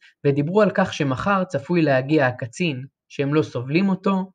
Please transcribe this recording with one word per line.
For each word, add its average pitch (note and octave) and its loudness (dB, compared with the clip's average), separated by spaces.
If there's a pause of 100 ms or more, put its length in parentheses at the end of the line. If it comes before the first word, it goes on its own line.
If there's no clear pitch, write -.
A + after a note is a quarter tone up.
(260)
ודיברו D3 2
על F#3+ 4
כך - 0
שמחר E3+ -2
צפוי F3 -2
להגיע C#3 2
הקצין, B2+ -4 (240)
שהם C#3+ -2
לא D#3 4
סובלים D3+ -2
אותו, F#3+ -2